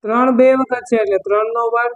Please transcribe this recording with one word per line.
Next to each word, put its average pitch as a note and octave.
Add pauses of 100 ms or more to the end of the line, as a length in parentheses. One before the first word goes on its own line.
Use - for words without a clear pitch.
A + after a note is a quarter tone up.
ત્રણ A#3+
બે C4
વખત B3+
છે A#3
એટલે G3+
ત્રણ G#3
નો A#3
વર્ગ A#3+